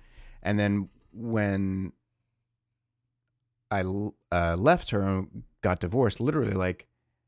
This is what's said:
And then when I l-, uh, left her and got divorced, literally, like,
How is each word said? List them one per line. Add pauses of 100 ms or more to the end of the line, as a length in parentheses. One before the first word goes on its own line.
(420)
And
then (240)
when (1800)
I
l-, (160)
uh,
left
her
and (200)
got
divorced,
literally,
like, (420)